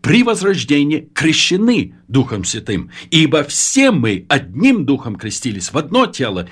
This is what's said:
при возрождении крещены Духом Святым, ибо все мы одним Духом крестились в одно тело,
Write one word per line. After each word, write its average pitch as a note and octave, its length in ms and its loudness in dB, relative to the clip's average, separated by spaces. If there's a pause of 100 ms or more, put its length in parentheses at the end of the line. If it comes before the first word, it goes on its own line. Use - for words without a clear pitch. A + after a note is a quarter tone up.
при G#3 220 4
возрождении D3+ 920 0
крещены F3 800 0 (140)
Духом A2+ 380 0
Святым, G#2+ 440 -6 (200)
ибо D#3+ 340 4
все - 480 2
мы A2+ 360 0
одним D3 580 0
Духом B2 300 -2
крестились G2+ 560 -8
в C3 60 -4
одно F#3+ 300 0
тело, G2 440 -6